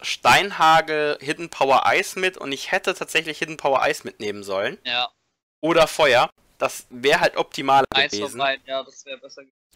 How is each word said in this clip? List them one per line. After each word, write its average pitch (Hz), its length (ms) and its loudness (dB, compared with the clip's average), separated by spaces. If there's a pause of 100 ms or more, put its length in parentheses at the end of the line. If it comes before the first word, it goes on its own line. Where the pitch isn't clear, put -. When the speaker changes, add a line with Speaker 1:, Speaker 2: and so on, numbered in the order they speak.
Speaker 1:
Steinhagel 156 1160 2
Hidden 160 300 -8
Power 135 360 2
Eis 143 300 0
mit 185 220 -4
und 139 140 -10
ich - 200 -10
hätte 185 220 -2
tatsächlich 160 460 -6
Hidden 160 180 -8
Power 135 240 0
Eis 147 220 -2
mitnehmen 104 400 -10
sollen. 101 420 -4
Speaker 2:
Ja. 123 260 -4 (500)
Speaker 1:
Oder 160 260 4
Feuer. 143 420 4 (280)
Das - 320 -4
wär 135 300 0
halt 170 180 0
optimaler 135 560 2
Speaker 2:
Eins 139 200 2
von - 80 -4
Speaker 1:
gewesen. 131 160 -10
Speaker 2:
beiden, 135 300 -4
ja, 135 160 -6
das - 220 -20
wär 135 120 -16
besser 135 240 -20
gewesen. 135 140 -20 (200)